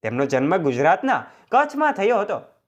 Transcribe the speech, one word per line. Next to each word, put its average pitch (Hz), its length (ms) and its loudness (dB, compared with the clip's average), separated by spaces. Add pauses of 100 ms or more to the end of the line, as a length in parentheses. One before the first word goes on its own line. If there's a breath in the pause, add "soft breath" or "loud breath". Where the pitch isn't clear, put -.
તેમનો 120 220 -2
જન્મ 139 320 0
ગુજરાતના 156 680 0 (260 loud breath)
કચ્છમાં 294 420 2
થયો 208 260 0
હતો 208 180 -4 (300)